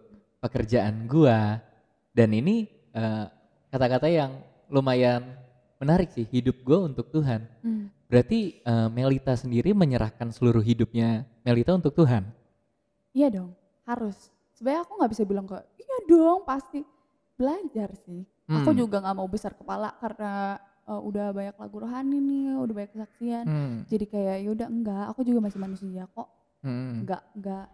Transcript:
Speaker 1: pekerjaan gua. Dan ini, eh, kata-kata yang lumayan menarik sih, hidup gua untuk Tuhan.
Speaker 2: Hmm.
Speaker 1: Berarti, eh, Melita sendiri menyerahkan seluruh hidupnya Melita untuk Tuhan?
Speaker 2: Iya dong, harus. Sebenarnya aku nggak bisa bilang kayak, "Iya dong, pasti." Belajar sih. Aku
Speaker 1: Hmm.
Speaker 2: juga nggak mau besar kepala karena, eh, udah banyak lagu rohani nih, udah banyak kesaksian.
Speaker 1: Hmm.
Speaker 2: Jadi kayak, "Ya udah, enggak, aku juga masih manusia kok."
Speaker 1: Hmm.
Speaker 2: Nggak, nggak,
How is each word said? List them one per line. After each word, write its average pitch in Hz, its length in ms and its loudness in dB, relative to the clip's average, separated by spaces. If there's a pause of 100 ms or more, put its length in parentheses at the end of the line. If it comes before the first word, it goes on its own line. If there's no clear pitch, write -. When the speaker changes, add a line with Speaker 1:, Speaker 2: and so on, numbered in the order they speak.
(380)
Speaker 1:
pekerjaan 113 720 0
gua. 113 480 4 (540)
Dan 110 260 4
ini, 208 320 0 (220)
eh, 110 340 -4 (420)
kata-kata 127 380 0
yang 147 320 2 (300)
lumayan 127 580 2 (540)
menarik 165 320 2
sih, 113 180 -6
hidup 127 320 0
gua 175 240 4
untuk 131 240 -6
Tuhan. 135 320 0 (240)
Speaker 2:
Hmm. 214 240 -6 (160)
Speaker 1:
Berarti, 185 560 2
eh, 113 280 2
Melita 131 440 0
sendiri 123 400 0
menyerahkan 123 560 0
seluruh 117 320 4
hidupnya 113 640 0 (160)
Melita 120 320 2
untuk 165 220 0
Tuhan? 123 340 4 (800)
Speaker 2:
Iya 269 240 2
dong, 180 240 -10 (260)
harus. 233 460 -8 (240)
Sebenarnya 294 320 -4
aku - 80 -20
nggak 311 180 0
bisa 220 140 -2
bilang 196 240 -4
kayak, 190 160 -14 (100)
"Iya 523 300 -8
dong, 330 400 6
pasti." 277 400 -6 (480)
Belajar 269 640 -4
sih. 175 240 -16 (240)
Aku 156 240 2
Speaker 1:
Hmm. 311 80 4
Speaker 2:
juga 208 220 0
nggak 190 160 -4
mau 190 100 -6
besar 196 300 -8
kepala 202 400 -8
karena, 202 640 -6 (260)
eh, 208 160 -10
udah 208 320 -6
banyak 196 240 -8
lagu 208 240 -16
rohani 262 400 -4
nih, 277 240 0 (120)
udah 254 200 -4
banyak 208 160 -10
kesaksian. 233 540 -8
Speaker 1:
Hmm. 143 300 -2 (100)
Speaker 2:
Jadi 208 200 -2
kayak, 196 360 -2
"Ya 208 100 -6
udah, 226 160 -4
enggak, 208 400 -4
aku 220 160 -8
juga 240 160 2
masih 202 200 -4
manusia 190 520 -10
kok." - 160 -14 (320)
Speaker 1:
Hmm. 127 480 -6
Speaker 2:
Nggak, 185 160 -6 (120)
nggak, 196 380 -10